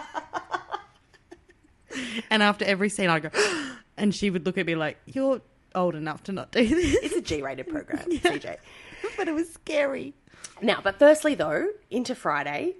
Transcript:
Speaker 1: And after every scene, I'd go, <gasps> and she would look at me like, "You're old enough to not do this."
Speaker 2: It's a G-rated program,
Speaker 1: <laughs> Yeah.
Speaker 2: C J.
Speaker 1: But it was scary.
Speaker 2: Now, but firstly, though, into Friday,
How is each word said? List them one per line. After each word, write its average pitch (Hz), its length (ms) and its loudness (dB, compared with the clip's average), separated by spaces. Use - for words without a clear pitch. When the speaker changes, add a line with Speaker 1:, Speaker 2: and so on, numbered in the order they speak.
Speaker 1:
And 220 120 4
after 208 220 2
every 196 260 0
scene, 190 200 0
I'd 156 140 2
go, 156 60 -8
<gasps> - 140 -20
and 208 180 2
she 202 140 0
would 175 160 -2
look 185 120 -2
at 180 80 0
me 165 100 0
like, 156 300 -2
"You're 269 360 0
old 180 200 0
enough 156 280 -8
to 196 80 -8
not - 200 -8
do 233 140 4
this." 311 380 4
Speaker 2:
It's 311 120 -2
a 302 60 0
G-rated - 460 -6
program, - 380 -6
Speaker 1:
<laughs> 359 40 -4
Yeah. 339 220 2
Speaker 2:
C 294 80 -4
J. - 180 -10
Speaker 1:
But 370 100 -2
it 320 60 -2
was 330 180 -4
scary. 277 640 -4
Speaker 2:
Now, 202 200 2
but 196 180 -2
firstly, 302 360 8
though, 165 320 0
into 247 260 -4
Friday, 147 640 -2